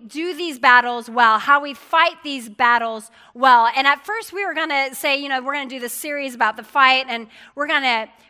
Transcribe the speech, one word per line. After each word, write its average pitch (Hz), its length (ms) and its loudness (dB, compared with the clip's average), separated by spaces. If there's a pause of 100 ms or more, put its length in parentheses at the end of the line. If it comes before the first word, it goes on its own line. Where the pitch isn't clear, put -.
do 330 260 -8
these 302 260 -10
battles 240 500 4
well, 226 280 4
how 285 220 2
we 285 140 -8
fight 330 500 0
these 269 240 -10
battles 226 640 -2 (220)
well. 247 420 4
And 269 100 0
at 285 200 2
first 427 260 -8
we 392 140 -6
were 339 80 -6
gonna 285 420 -4
say, 277 220 -4
you 285 100 -8
know, 262 140 -4
we're 277 140 -8
gonna 277 120 -8
do 254 140 -12
this 240 100 -10
series 285 420 -10
about 226 220 -2
the 233 80 -16
fight, 262 460 2
and 233 180 -8 (260)
we're 285 140 -6
gonna, 254 400 -2 (220)